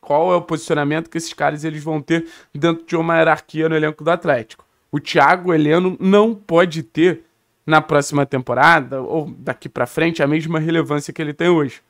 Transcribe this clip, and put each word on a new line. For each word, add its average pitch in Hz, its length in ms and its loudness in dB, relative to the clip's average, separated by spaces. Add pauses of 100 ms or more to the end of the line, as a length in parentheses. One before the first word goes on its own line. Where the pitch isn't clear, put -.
Qual 165 320 0
é 180 40 2
o 170 60 0
posicionamento 156 680 -2
que - 80 -10
esses 165 160 -8
caras 147 320 -4
eles 156 180 -6
vão 156 200 -4
ter 165 260 -2 (260)
dentro 165 300 -2
de 170 120 -6
uma 165 200 0
hierarquia 160 520 0
no 160 80 0
elenco 156 280 -4
do 165 60 0
Atlético? 160 540 -2 (260)
O 151 100 -4
Thiago 175 540 2
Heleno 160 440 2
não 208 360 4
pode 165 480 0
ter, 165 400 0 (420)
na 156 160 4
próxima 143 460 0
temporada, 131 760 0
ou 147 380 -6
daqui 131 300 -10
pra 120 180 -4
frente, 160 360 -2
a 143 40 0
mesma 160 320 -2
relevância 156 540 -2
que - 100 -10
ele 151 100 -8
tem 165 160 -2
hoje. 156 420 0